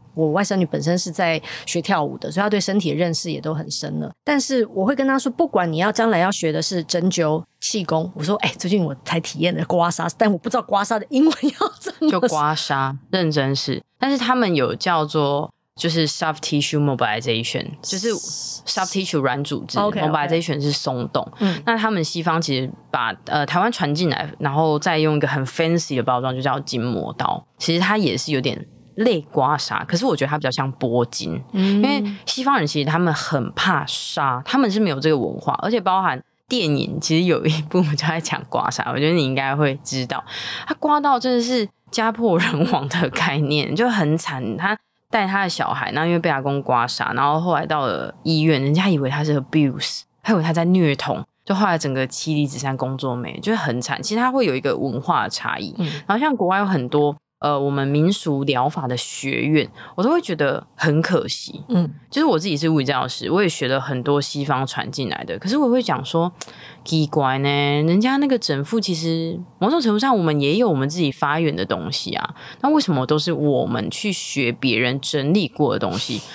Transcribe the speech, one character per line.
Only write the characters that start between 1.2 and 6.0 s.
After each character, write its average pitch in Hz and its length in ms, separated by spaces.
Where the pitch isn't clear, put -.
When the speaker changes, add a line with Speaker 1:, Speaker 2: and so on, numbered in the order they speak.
Speaker 1:
学 170 160
跳 170 220
舞 135 140
的， - 120
所 160 100
以 - 20
她 208 60
对 202 120
身 202 180
体 175 120
的 143 60
认 170 160
识 160 200
也 143 80
都 156 120
很 147 180
深 151 300
了。 156 100
但 285 180
是 262 260
我 190 200
会 269 80
跟 269 120
她 269 120
说， 262 140
不 339 140
管 175 240
你 160 80
要， 190 120
将 226 200